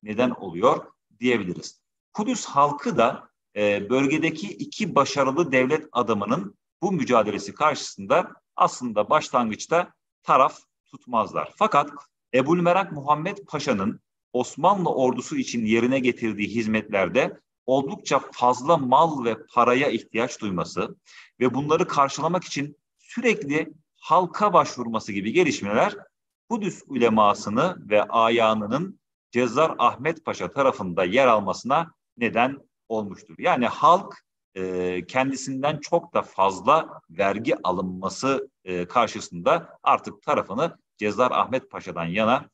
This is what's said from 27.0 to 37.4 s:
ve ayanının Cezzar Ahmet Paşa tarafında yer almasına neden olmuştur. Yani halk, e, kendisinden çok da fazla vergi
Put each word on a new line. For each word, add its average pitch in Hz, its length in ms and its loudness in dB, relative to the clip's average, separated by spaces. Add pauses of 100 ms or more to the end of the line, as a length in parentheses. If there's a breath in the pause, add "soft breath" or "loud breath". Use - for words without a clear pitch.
ve 104 120 4
ayanının 113 1000 0 (300)
Cezzar 127 480 2
Ahmet 120 460 0
Paşa 95 260 -6
tarafında 98 540 0
yer 120 220 4
almasına 117 680 0 (240)
neden 117 420 0 (300)
olmuştur. 98 500 -8
Yani 127 280 0
halk, 165 500 2 (380)
e, 90 520 -4
kendisinden 135 720 -4
çok 170 360 -2
da 104 80 2
fazla 98 800 0 (100)
vergi 101 520 0